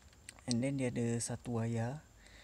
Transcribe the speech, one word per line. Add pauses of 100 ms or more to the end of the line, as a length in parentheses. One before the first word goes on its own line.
(460)
And
then
dia
ada
satu
wire (440)